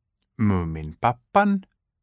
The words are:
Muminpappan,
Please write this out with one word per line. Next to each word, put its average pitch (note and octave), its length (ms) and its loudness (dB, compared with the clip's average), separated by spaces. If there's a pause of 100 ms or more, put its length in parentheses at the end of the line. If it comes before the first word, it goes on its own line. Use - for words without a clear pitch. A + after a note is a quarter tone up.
(360)
Muminpappan, G2+ 1300 -2 (380)